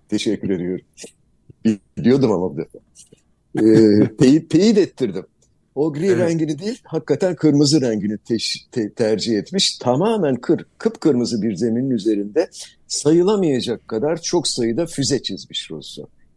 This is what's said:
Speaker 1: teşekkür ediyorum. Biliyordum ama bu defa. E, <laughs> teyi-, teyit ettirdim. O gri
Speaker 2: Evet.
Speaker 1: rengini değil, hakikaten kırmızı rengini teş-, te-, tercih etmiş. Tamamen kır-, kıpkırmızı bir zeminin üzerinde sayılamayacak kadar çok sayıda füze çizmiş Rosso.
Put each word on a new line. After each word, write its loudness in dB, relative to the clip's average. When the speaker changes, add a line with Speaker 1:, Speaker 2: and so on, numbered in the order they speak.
Speaker 1:
teşekkür -4
ediyorum. -4
Biliyordum 2
ama -2
bu -10
defa. -12
E, 2
<laughs> -12
teyi-, 4
teyit 4
ettirdim. -2
O -2
gri -4
Speaker 2:
Evet. 2
Speaker 1:
rengini -2
değil, -8
hakikaten -2
kırmızı 4
rengini -2
teş-, -6
te-, -4
tercih 0
etmiş. -2
Tamamen 0
kır-, -2
kıpkırmızı 0
bir -2
zeminin -2
üzerinde -2
sayılamayacak 0
kadar -4
çok -2
sayıda -2
füze -4
çizmiş -12
Rosso. -14